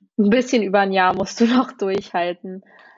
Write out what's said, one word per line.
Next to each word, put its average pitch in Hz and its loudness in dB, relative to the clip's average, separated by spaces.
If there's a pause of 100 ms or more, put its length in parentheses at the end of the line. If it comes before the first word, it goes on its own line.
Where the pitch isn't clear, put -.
(180)
ein 202 4
bisschen 247 2
über 196 0
ein 196 0
Jahr 185 2
musst 196 -6
du 233 4
<laughs> - 2
noch 254 0
durchhalten. 190 -6 (340)